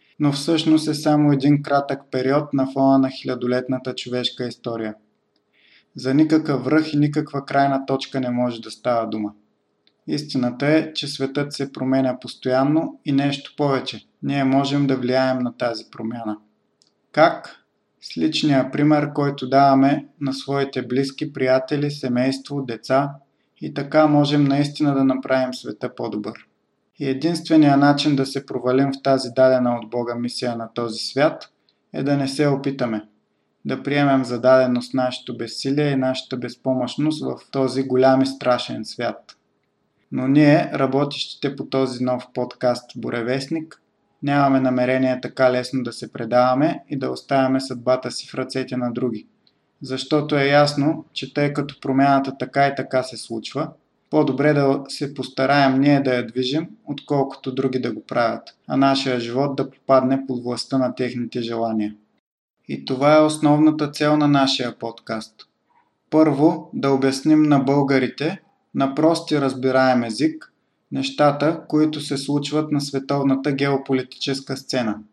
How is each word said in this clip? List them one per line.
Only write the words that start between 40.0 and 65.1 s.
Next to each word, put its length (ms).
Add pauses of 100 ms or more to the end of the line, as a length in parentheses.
Но 160
ние, 460
работещите 800
по 100
този 380
нов 300
подкаст 640
Буревестник, 840 (400)
нямаме 380
намерение 600
така 320
лесно 300
да 100
се 200
предаваме 760
и 100
да 120
оставяме 500
съдбата 500
си 180
в 60
ръцете 420
на 160
други. 340 (560)
Защото 540
е 100
ясно, 640
че 220
тъй 180
като 280
промяната 580
така 280
и 80
така 280
се 140
случва, 540 (400)
по-добре 420
да 360
се 260
постараем 640
ние 200
да 140
я 120
движим, 420 (180)
отколкото 680
други 260
да 120
го 120
правят, 380 (260)
а 80
нашия 440
живот 360
да 140
попадне 560
под 180
властта 340
на 160
техните 480
желания. 520 (720)
И 160
това 300
е 60
основната 720
цел 260
на 120
нашия 500
подкаст. 560 (760)